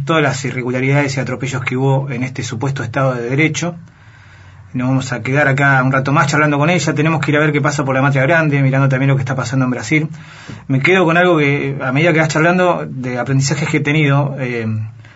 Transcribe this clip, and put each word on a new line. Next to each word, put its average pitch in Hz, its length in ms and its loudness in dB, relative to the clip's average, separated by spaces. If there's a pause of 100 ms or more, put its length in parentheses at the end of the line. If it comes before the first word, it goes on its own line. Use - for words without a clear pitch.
todas 160 180 0
las 135 220 -2
irregularidades 127 720 -2
y - 20 -2
atropellos 131 460 -6
que 127 100 -4
hubo 135 340 0
en 120 140 -6
este 135 200 -8
supuesto 135 380 -6
Estado 131 320 -2
de 120 160 -6
Derecho. 156 460 -2 (960)
Nos 127 160 -2
vamos 131 240 0
a 120 80 -6
quedar 131 260 0
acá 139 340 4
un 131 120 2
rato 139 180 0
más 156 160 2
charlando 147 300 2
con 147 120 2
ella. 170 240 0
Tenemos 156 280 0
que - 100 0
ir 147 60 4
a - 20 4
ver 151 140 2
qué 147 80 0
pasa 143 240 0
por 135 100 0
la 131 60 2
Matria 139 220 4
Grande, 151 380 2
mirando 135 280 2
también 135 180 2
lo 139 80 4
que 131 60 0
está 110 120 -4
pasando 131 300 -2
en 127 80 0
Brasil. 151 380 -2 (580)
Me 135 140 0
quedo 180 240 4
con 165 100 2
algo 175 220 4
que, 143 440 0
a 131 120 -4
medida 160 180 2
que 160 80 2
vas 160 80 2
charlando, 170 580 2
de 127 320 -6
aprendizajes 135 520 0
que 156 80 0
he - 20 0
tenido, 143 580 2
eh, 123 300 -4 (480)